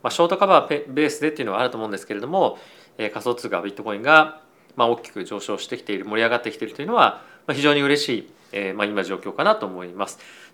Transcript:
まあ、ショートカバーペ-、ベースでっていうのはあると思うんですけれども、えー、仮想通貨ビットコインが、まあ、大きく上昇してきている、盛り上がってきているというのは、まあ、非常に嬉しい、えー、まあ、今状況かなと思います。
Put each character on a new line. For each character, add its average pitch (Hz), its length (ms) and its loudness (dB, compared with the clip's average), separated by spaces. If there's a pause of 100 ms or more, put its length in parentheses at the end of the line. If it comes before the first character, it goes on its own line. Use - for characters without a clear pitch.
ま 120 60 -2
あ、 - 20 0
シ - 80 -4
ョ 170 80 8
ー - 20 0
ト 185 100 2
カ 202 80 6
バ 180 180 8
ー - 40 -10
ペ-、 143 200 -2
ベ 143 180 2
ー 147 40 2
ス 151 100 -10
で 151 80 2
っ 151 40 0
て 147 100 -8
い - 20 -2
う - 40 -2
の 95 60 -2
は 104 60 2
あ 123 40 2
る 123 60 0
と 123 60 -10
思 113 100 -6
う - 20 -8
ん 104 40 -6
で 95 60 -6
す - 80 -12
け 107 80 -6
れ 101 60 -6
ど 120 80 -6
も、 170 300 2 (380)
え 110 120 -4
ー、 - 20 -4
仮 107 120 -10
想 120 120 0
通 - 160 -8
貨 90 100 0
ビ 98 120 -6
ッ - 20 -14
ト - 80 -12
コ 107 100 -6
イ 101 60 -6
ン 107 40 -10
が、 151 380 0 (360)
ま 120 100 2
あ、 - 20 2
大 117 100 2
き - 120 -18
く 98 140 -10
上 101 160 -8
昇 98 180 -6
し - 80 -10
て 123 100 -8
き - 60 -14
て - 100 -8
い 98 60 -4
る、 98 80 -8
盛 104 100 -4
り 113 60 4
上 117 80 4
が 120 80 2
っ - 20 0
て - 100 -6
き - 80 -14
て - 60 -6
い 110 40 -8
る - 60 -14
と - 60 -12
い 147 60 -6
う - 20 -6
の 226 60 -2
は、 147 280 4 (240)
ま - 60 -4
あ、 - 0 -
非 139 80 -2
常 147 140 6
に 143 80 2
嬉 143 200 4
し - 60 -2
い、 117 240 -4 (200)
え 98 200 -4
ー、 - 20 -6
ま 104 100 0
あ、 - 20 2
今 104 180 -2
状 92 120 -4
況 92 180 -10
か 147 100 -2
な 214 120 4
と 214 100 -6
思 92 180 -10
い 90 80 -12
ま 98 160 -4
す。 - 100 -16 (360)